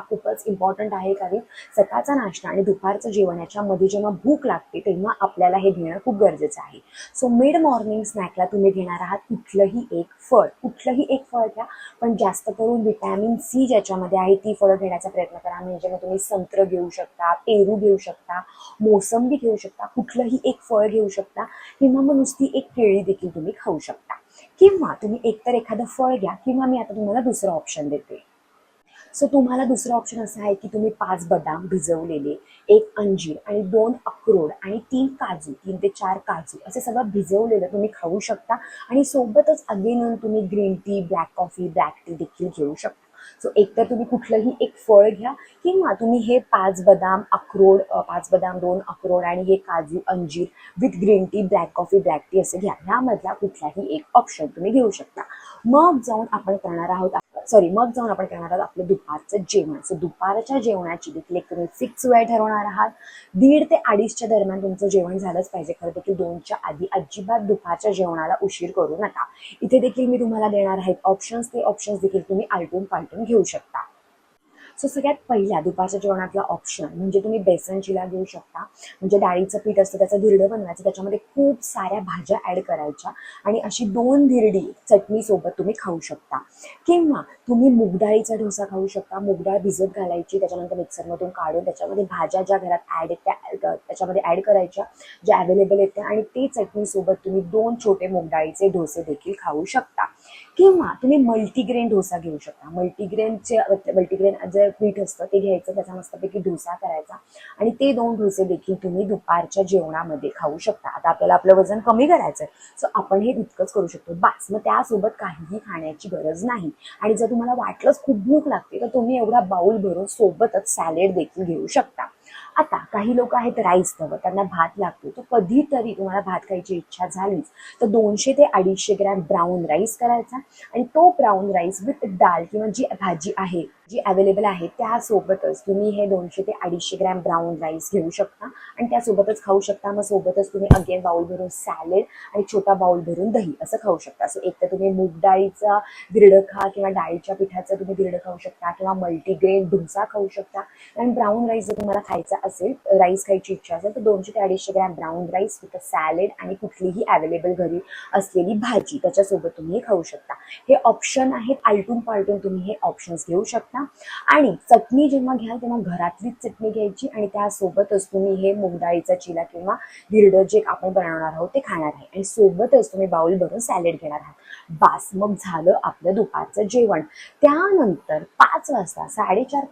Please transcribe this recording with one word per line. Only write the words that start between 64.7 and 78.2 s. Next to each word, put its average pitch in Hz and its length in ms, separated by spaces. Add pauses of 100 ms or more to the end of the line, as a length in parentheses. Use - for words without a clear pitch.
जेवण 185 300
झालंच 185 320
पाहिजे. 170 320
खरं 170 80
देखील 180 260
दोनच्या 170 480
आधी 165 280
अजिबात 196 480
दुपारच्या 196 520
जेवणाला 170 500
उशीर 190 300
करू 160 260
नका. - 280 (360)
इथे 247 180
देखील 254 260
मी 247 140
तुम्हाला 220 280
देणार 196 300
आहे 185 160 (100)
ऑप्शन्स, 226 440
ते 240 140
ऑप्शन्स 208 400
देखील 190 200
तुम्ही 196 300
आलटून 180 320
पालटून 185 400
घेऊ 214 200
शकता. - 360 (1040)
So, 285 60
सगळ्यात 285 280 (140)
पहिल्या 196 320
दुपारच्या 185 380
जेवणातला 190 420
ऑप्शन - 520
म्हणजे 190 260
तुम्ही 214 200
बेसन 190 400
चिला 190 260
घेऊ 185 220